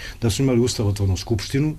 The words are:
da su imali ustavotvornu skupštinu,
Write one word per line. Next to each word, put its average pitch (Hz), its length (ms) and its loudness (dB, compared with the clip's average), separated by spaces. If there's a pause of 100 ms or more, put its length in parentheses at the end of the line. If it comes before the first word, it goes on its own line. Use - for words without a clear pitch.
(200)
da 117 100 2
su 139 120 0
imali 127 180 4
ustavotvornu 101 560 0
skupštinu, 139 640 -2